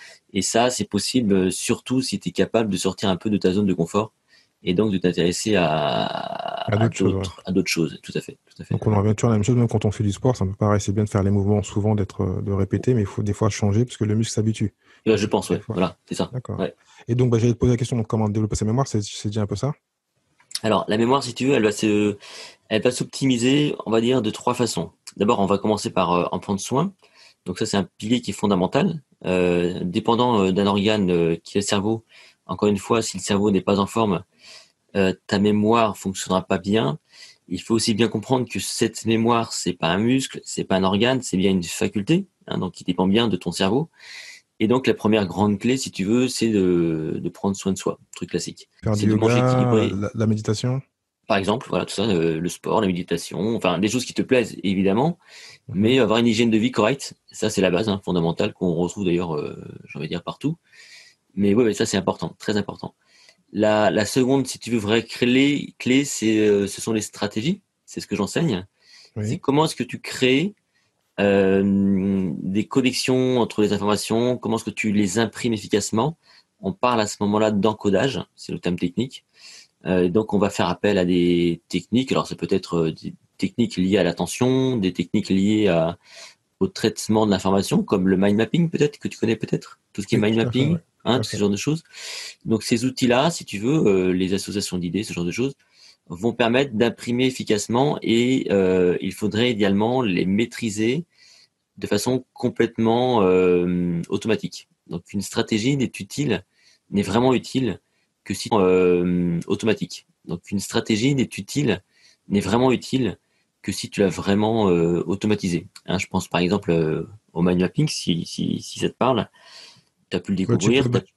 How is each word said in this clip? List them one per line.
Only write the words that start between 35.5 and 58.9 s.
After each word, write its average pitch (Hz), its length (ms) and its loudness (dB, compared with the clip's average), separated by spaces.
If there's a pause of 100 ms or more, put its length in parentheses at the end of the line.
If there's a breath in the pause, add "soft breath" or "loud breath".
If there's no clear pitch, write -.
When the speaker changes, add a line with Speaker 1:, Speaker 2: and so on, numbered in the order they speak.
Speaker 1:
fonctionnera 92 440 -2
pas - 160 0
bien. 110 400 0 (500 loud breath)
Il 92 140 -6
faut 117 140 -2
aussi 113 180 0
bien 107 140 2
comprendre 117 420 -2
que 101 100 -6
cette - 460 -4
mémoire, 113 480 0
c'est 90 200 -4
pas 80 160 -2
un 92 100 0
muscle, 131 440 0
c'est - 200 -8
pas 95 140 0
un 95 60 2
organe, 117 380 2
c'est - 160 -4
bien 95 140 2
une 92 120 0
faculté, 104 600 -2 (220)
hein, - 100 -4
donc 92 160 -4
qui - 100 -18
dépend 92 240 0
bien 113 200 2
de 98 80 -2
ton 87 160 -6
cerveau. 107 380 0 (720 loud breath)
Et 110 80 2
donc, 127 180 2
la 110 60 4
première 107 340 2
grande 98 320 0
clé, 123 160 0
si 131 160 -6
tu 95 140 -4
veux, 123 240 2
c'est 117 180 -2
de, 85 760 0
de 87 80 -6
prendre 98 280 -4
soin 95 160 -2
de 95 40 -4
soi, - 220 -6 (160)
truc 87 140 -10
classique. - 400 -8 (160)
Speaker 2:
Faire 110 100 0
Speaker 1:
C'est 104 100 0
Speaker 2:
du 107 60 4
Speaker 1:
de 107 40 4
manger 110 200 2
Speaker 2:
yoga, 127 160 2
Speaker 1:
équilibré. 120 380 2 (120)
Speaker 2:
la, 104 140 -4
la 110 120 0
méditation. 113 540 -2 (460)
Speaker 1:
Par 107 80 2
exemple, 98 320 0
voilà, - 180 -2
tout - 80 -10
ça, 98 100 -2
euh, 82 360 0
le 87 80 -4
sport, - 320 -2
la 104 80 2
méditation, 90 720 -4
enfin, 90 220 0
des 104 100 0
choses 120 160 -2
qui - 80 -12
te 104 80 -2
plaisent, 110 420 0
évidemment, 98 560 0 (480 loud breath)
Speaker 2:
Mhm. 110 100 -10
Speaker 1:
mais 117 220 4
avoir 110 200 4
une 120 80 2
hygiène 113 240 2
de 110 60 4
vie 120 140 0
correcte, 113 440 0 (160)
ça, - 180 -2
c'est 101 100 -2
la 95 100 4
base, 110 200 0
hein, 98 160 -2
fondamentale, 87 480 0
qu'on 90 220 -2
retrouve 87 280 -2